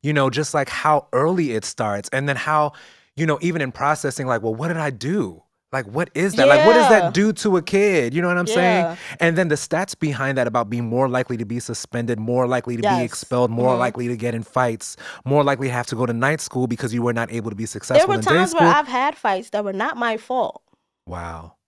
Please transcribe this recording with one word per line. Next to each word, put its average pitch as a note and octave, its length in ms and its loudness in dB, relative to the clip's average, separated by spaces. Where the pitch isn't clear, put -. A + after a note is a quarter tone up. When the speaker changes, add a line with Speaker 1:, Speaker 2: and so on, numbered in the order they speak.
Speaker 1:
you D3+ 120 -2
know, C#3 160 4
just, C#3+ 240 -4
like, C#3+ 160 0
how D3+ 440 2
early D3+ 400 2
it G#2+ 120 -2
starts, G#2 480 -4
and C3+ 160 -2
then C#3 60 0
how, D3+ 380 0
you D#3+ 100 -2
know, D3+ 160 0
even E3 200 -2
in C3 100 -4
processing, C#3 560 -2
like, A#2 140 0
"Well, A2 140 -2
what C#3+ 120 -6
did E3+ 100 -4
I D3+ 120 -2
do? A#2 520 -4
Like, C3 160 -4
what D3 260 -4
is F3 220 -2
that? C#4 120 6
Like, D4 200 8
what - 60 10
does D4 160 6
that G#3+ 160 8
Speaker 2:
Yeah. E3+ 60 0
Speaker 1:
do G3+ 220 2
to F#3+ 240 0
a E3 60 2
kid?" F#3 500 2
You E3 80 0
know F3 60 0
what F3 100 2
I'm F3 80 0
saying? F3+ 400 2
Speaker 2:
Yeah. E3+ 100 -4
Speaker 1:
And E3 160 2
then F3 120 2
the D3+ 80 2
stats E3+ 420 -4
behind C#3 400 -2
that B2 80 2
about A2+ 240 -2
being A#2+ 160 -4
more B2 240 0
likely B2+ 280 -2
to A2+ 80 -4
be A#2 140 -6
suspended, A#2 600 -6
more B2 280 0
likely B2 280 -2
to A#2 80 -4
be - 60 0
Speaker 2:
Yes. B2 160 0
Speaker 1:
expelled, B2 440 -2
more A#2+ 220 2
Speaker 2:
Mm-hmm. A#2+ 80 2
Speaker 1:
likely B2 280 -2
to B2 80 -4
get A#2 200 -4
in A2+ 80 -6
fights, A#2+ 540 -2
more C#3+ 180 4
likely C3+ 260 0
to B2 40 -4
have A#2+ 140 -4
to - 80 -6
go B2 100 0
to A#2 80 -2
night C3+ 280 0
school B2+ 260 -2
because A#2 260 -4
you A#2+ 80 -2
were A#2+ 120 0
not A#2 180 -4
able A2+ 180 -6
to G#2 60 -10
be A2 80 -8
Speaker 2:
There A2 80 -8
Speaker 1:
successful D#4 380 0
Speaker 2:
were G4+ 60 0
Speaker 1:
in - 60 -2
day - 60 -2
Speaker 2:
times - 260 2
where - 80 2
Speaker 1:
school. - 60 6
Speaker 2:
I've C#4+ 80 -4
had C4 280 -2
fights G3+ 340 -4
that G#3 160 -4
were G3 80 -4
not A3+ 240 -4
my A#3 200 -2
fault. A#3+ 440 -6
Speaker 1:
Wow. E2+ 460 -12